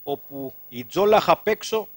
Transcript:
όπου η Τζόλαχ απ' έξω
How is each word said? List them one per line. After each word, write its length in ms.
όπου 500
η 160
Τζόλαχ 440
απ' 180
έξω 500